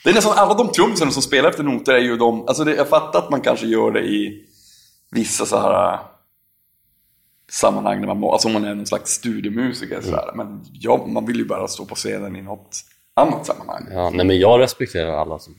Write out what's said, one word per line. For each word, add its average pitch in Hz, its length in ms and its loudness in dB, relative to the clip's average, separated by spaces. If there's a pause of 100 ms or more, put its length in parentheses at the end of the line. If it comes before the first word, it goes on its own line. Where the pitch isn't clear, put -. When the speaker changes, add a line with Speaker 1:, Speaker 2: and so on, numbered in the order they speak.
Speaker 1:
det - 60 4
är 196 40 6
nästan 208 240 4
alla 202 160 6
de 214 180 2
trummisarna 170 400 2
som 131 100 -2
spelar 139 280 2
efter 160 140 -2
noter 131 300 2
är 123 60 6
ju 123 180 2
de... 117 300 2
Alltså 131 160 0
det, 151 120 2
jag 143 140 2
fattar 151 300 2
att - 100 -2
man 139 120 0
kanske 120 260 0
gör 110 240 2
det 107 100 0
i 104 440 -4 (680)
vissa 110 340 -2
så - 140 2
här, 92 340 2
äh, - 60 -8 (1500)
sammanhang 101 480 0
när 101 80 -6
man 101 120 -4
må-, 104 120 0
alltså - 160 2
om 110 60 0
man 104 120 -2
är 104 100 -6
någon 101 100 -8
slags - 260 -6
studiomusiker, 107 880 -6
så 101 60 -8
Speaker 2:
Mm. - 120 -2
Speaker 1:
här. - 160 -8
Men 104 260 -10 (120)
ja, - 340 0
man 110 180 -4
vill 120 120 -4
ju - 80 -4
bara 98 220 -6
stå - 180 -12
på 98 100 -14
scenen 101 400 -8
i 98 60 -14
något 101 340 -14 (380)
annat 147 320 0
sammanhang. - 460 -8
Speaker 2:
Ja, 90 180 -2
nej, 90 160 0
men 92 140 4
jag 113 200 6
respekterar 95 580 -2
alla 78 220 -6
som 80 200 -20